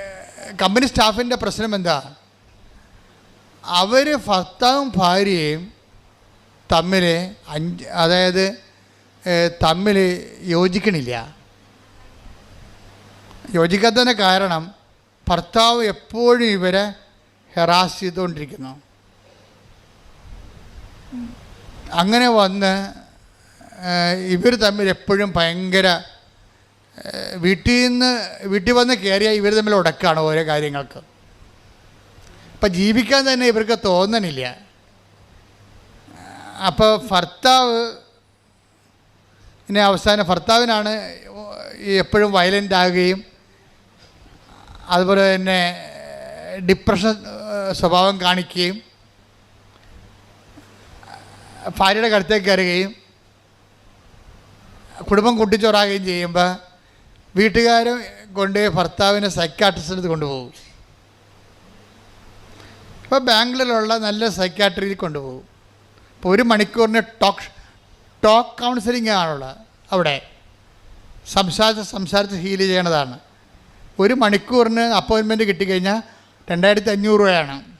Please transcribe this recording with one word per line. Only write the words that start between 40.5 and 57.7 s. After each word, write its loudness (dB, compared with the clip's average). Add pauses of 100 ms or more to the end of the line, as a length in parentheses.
ഈ 0 (140)
എപ്പോഴും 2
വയലൻ്റ് 2
ആകുകയും 0 (1700)
അതുപോലെ 4 (120)
തന്നെ 0 (1080)
ഡിപ്രഷൻ, 2 (400)
ഏ, -6 (220)
സ്വഭാവം 2 (100)
കാണിക്കുകയും -2 (3000)
ഭാര്യയുടെ 2
കഴുത്തേക്ക് 0
കയറുകയും 0 (2250)
കുടുംബം 4
കുട്ടിച്ചോറാകുകയും 2
ചെയ്യുമ്പോൾ 0 (880)
വീട്ടുകാരും 2 (380)